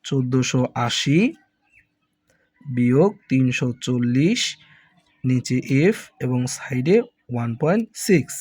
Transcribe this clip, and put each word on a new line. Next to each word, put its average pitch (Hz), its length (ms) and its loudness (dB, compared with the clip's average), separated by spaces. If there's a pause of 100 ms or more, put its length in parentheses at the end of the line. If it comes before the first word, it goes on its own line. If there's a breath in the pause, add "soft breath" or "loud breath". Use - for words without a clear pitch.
চোদ্দোশো 127 680 0
আশি 143 580 0 (1400)
বিয়োগ 131 420 2 (120)
তিনশো 127 520 0
চল্লিশ, 127 760 0 (680 soft breath)
নিচে 127 360 0 (100)
এফ 156 260 4 (240)
এবং 127 260 -2
সাইডে 139 540 0
ওয়ান 117 560 -8
পয়েন্ট 208 380 0
সিক্স। 165 460 0